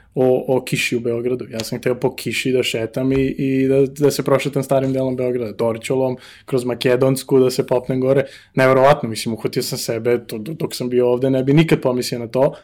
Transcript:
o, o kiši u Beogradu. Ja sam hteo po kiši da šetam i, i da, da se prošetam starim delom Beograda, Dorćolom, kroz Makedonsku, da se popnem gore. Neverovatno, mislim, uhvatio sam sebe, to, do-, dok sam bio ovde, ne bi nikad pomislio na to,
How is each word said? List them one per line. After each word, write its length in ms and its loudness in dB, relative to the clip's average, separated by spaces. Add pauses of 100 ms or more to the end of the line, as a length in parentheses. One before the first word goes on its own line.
(140)
o, 300 2 (120)
o 80 -2
kiši 320 -2
u 40 -4
Beogradu. 500 -4
Ja 100 -6
sam 180 -6
hteo 160 -2
po 220 -2
kiši 360 -4
da 100 2
šetam 500 -2
i, 260 0
i 300 0
da, 180 4
da 240 2
se 120 -2
prošetam 400 0
starim 300 0
delom 240 -2
Beograda, 360 -4
Dorćolom, 640 -2 (280)
kroz 200 -2
Makedonsku, 760 2
da 100 4
se 160 -2
popnem 340 -2
gore. 240 2 (300)
Neverovatno, 540 4
mislim, 260 -6
uhvatio 280 -4
sam 160 -6
sebe, 480 0
to, 120 -10
do-, 160 -10
dok 200 -6
sam 140 -6
bio 200 2
ovde, 220 2
ne 140 0
bi 80 2
nikad 280 4
pomislio 380 -2
na 80 -8
to, 380 0